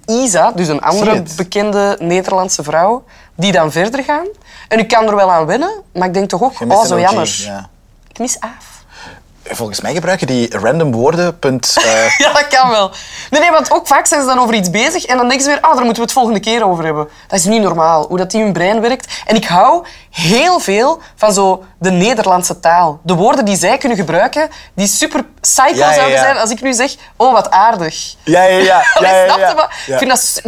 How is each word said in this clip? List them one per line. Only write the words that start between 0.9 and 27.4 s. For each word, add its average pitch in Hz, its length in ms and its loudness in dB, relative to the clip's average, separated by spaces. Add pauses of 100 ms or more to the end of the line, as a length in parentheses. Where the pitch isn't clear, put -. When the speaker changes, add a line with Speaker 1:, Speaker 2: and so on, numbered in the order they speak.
Speaker 2:
Zie 208 80 0
het. 165 160 -12
Speaker 1:
bekende 202 640 -2
Nederlandse 185 640 -2
vrouw, 175 400 0 (320)
die 190 160 -2
dan 160 200 2
verder 226 320 -2
gaan. 302 220 -4 (420)
En 220 120 0
ik 220 80 -2
kan 226 200 2
er 208 80 0
wel 196 160 4
aan 160 140 2
wennen, 320 360 -4 (120)
maar 180 140 -2
ik 185 60 -4
denk 196 160 -2
toch 185 140 -2
ook, 269 140 -2
Speaker 2:
Je - 80 -8
mist 127 120 2
Speaker 1:
oh, 226 60 4
Speaker 2:
een 214 60 -2
Speaker 1:
zo 180 60 0
Speaker 2:
O - 20 0
G, 175 120 0
Speaker 1:
jammer. 196 360 -2
Speaker 2:
ja. 185 240 -12 (380)
Speaker 1:
Ik - 120 -20
mis 240 200 -6
Aaf. 233 300 -16 (760)
Speaker 2:
Volgens 107 380 -8
mij 107 120 -6
gebruiken 175 340 -2
die 120 320 -2
random 139 320 0
woorden, 165 480 0
punt, 131 340 -2 (100)
eh. 113 340 2
Speaker 1:
<laughs> 277 80 0
Ja, 302 80 2
dat 294 140 2
kan 262 220 2
wel. 202 220 0 (380)
Nee, 294 120 2
nee, 339 100 2
want 311 200 2
ook 320 160 -2
vaak 302 180 2
zijn 302 160 0
ze 262 60 -2
dan 254 120 0
over 233 140 2
iets 190 160 -2
bezig 254 360 -2
en 254 120 -2
dan 240 100 0
denken 262 180 0
ze 285 60 0
weer, 285 100 -2
"Ah, 320 140 4
daar 262 100 0
moeten 226 100 0
we 233 60 -4
het 233 100 -4
volgende 226 280 0
keer 226 260 -2
over 175 200 -2
hebben." 151 220 -4 (200)
Dat 196 120 -4
is 170 60 -2
niet 220 160 2
normaal, 165 460 2
hoe 180 100 -4
dat 180 160 -4
in 220 80 0
hun 214 120 0
brein 190 280 0
werkt. 240 320 -4 (120)
En 214 100 0
ik 220 100 0
hou 254 400 2 (240)
heel 247 500 0
veel 233 400 0 (160)
van 214 180 0
zo 190 300 0 (160)
de 185 120 0
Nederlandse 185 680 0
taal. 165 440 2
De 170 120 -2
woorden 240 300 2
die 202 120 -2
zij 190 200 0
kunnen 240 200 -2
gebruiken, 208 520 -2 (240)
die 196 140 -4
super 302 380 -4 (160)
psycho 269 340 2
Speaker 2:
Ja, 277 140 2
ja, - 40 2
Speaker 1:
zouden 135 240 2
Speaker 2:
ja. 131 60 2
Speaker 1:
zijn 269 140 2
als 220 120 -2
ik 233 120 -8
nu 262 120 -2
zeg, 247 220 -2 (200)
"Oh, 247 180 2
wat 208 180 2